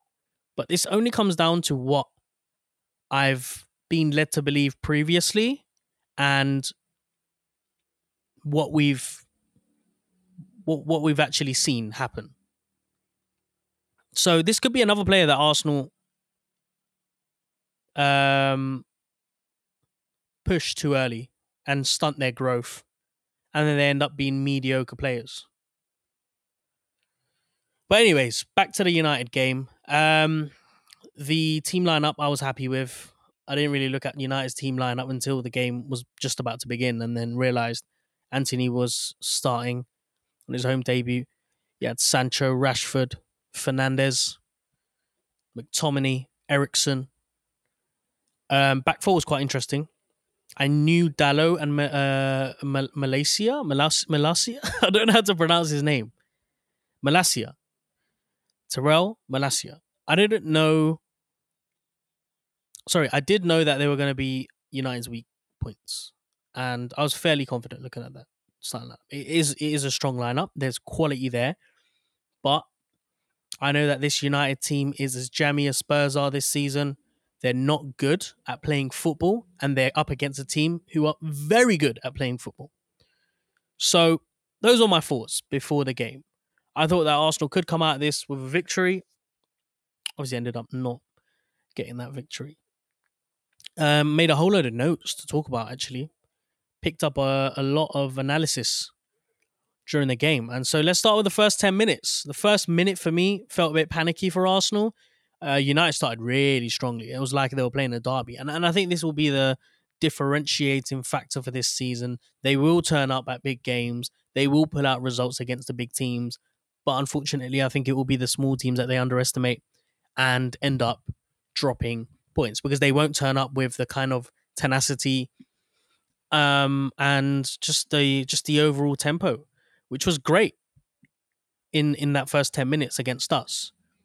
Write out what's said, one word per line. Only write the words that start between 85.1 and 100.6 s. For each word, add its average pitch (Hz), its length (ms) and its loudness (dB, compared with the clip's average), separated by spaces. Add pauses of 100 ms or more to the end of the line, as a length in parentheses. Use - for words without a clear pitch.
before 143 360 -2
the 131 80 -4
game. 127 320 -8 (500)
I 156 120 2
thought 170 180 2
that 151 80 2
Arsenal 151 360 0
could 180 180 -2
come 165 140 -2
out 156 140 2
of 135 60 -6
this 147 260 -2
with 139 120 -8
a 131 80 -8
victory. 180 560 -2 (1120)
Obviously 127 200 -6
ended 120 200 -6
up 113 140 -12
not 127 280 -6 (760)
getting 120 220 -10
that 123 140 -12
victory. 143 460 -14 (1200)
Um, 147 380 4
made 165 140 4
a 151 60 4
whole 170 160 4
load 180 140 4
of 117 80 -4
notes 139 420 -2
to - 100 -18
talk 151 220 -4
about, 117 240 -6
actually. 127 400 -10 (720)
Picked 160 220 -4
up 143 140 -2
a, 135 380 0
a 139 80 -4
lot 147 300 0
of 135 240 -4
analysis 139 720 -2 (1000)
during 143 180 0
the 127 80 0
game. 123 340 0
And 123 160 -6